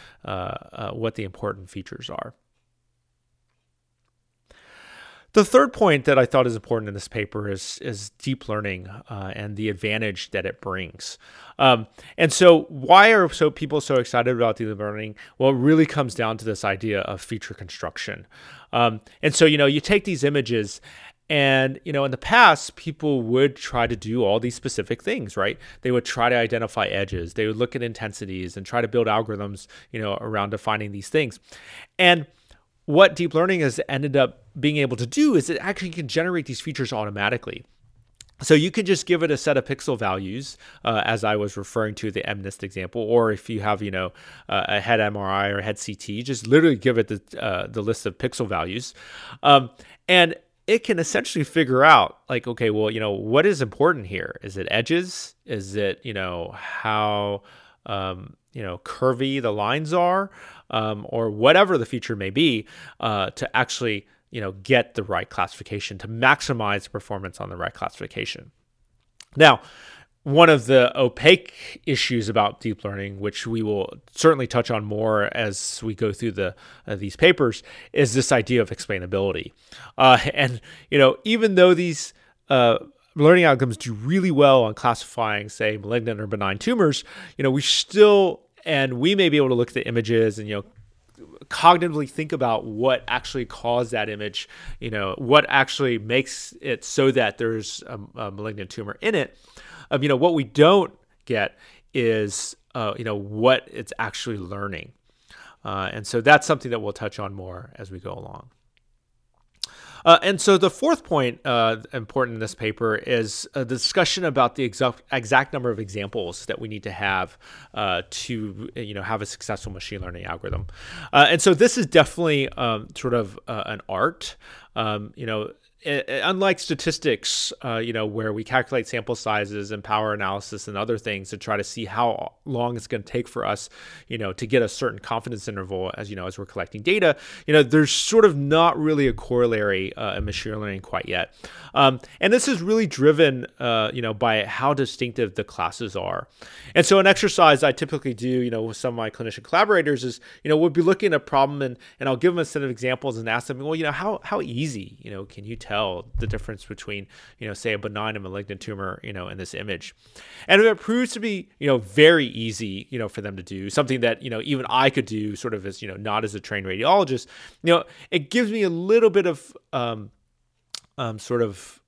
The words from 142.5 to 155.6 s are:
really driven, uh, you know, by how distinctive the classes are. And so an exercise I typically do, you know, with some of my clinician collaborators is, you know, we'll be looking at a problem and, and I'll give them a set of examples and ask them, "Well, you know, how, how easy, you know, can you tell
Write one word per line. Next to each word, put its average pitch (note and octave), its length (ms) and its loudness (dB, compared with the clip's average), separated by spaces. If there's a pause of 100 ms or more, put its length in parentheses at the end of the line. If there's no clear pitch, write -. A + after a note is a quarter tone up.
really G#3+ 240 0
driven, C#3 600 2 (120)
uh, A2+ 340 -2
you B2 100 -8
know, A2 120 -4
by A2 300 0
how C3+ 300 -2
distinctive A#2+ 600 -6
the G#2 100 -6
classes F#2+ 520 -8
are. F#2 320 -8 (460)
And E3 100 6
so G3 140 6
an F#3+ 80 6
exercise F3 560 6
I C#3+ 100 4
typically C#3 420 -6
do, A#2 140 -6
you B2 220 0
know, A2+ 120 -4
with A2+ 140 -8
some B2 180 -4
of - 20 -10
my A2 140 -4
clinician A2+ 320 -12
collaborators E3 640 2
is, A#2+ 160 -6 (240)
you C#3+ 40 -6
know, D3+ 80 4
we'll E3 140 4
be D#3+ 120 0
looking F#3 300 2
at D3+ 40 2
a C#3 40 2
problem C#3 420 0
and, B2+ 160 -8 (200)
and C3+ 100 -4
I'll C3 80 0
give F3 160 4
them F3 80 -2
a D3+ 40 2
set C#3+ 180 -6
of C3+ 80 -4
examples B2 480 -4
and A2+ 100 -8
ask A#2 180 -2
them, C3 140 -8
"Well, D3+ 140 -4
you D#3+ 100 -4
know, D3 80 -2
how, F#3+ 320 -6
how G3+ 160 -4
easy, B2 600 -8
you G#2+ 100 -16
know, G2 140 -12
can G#2 200 -20
you A2+ 120 -12
tell G2+ 500 -6 (120)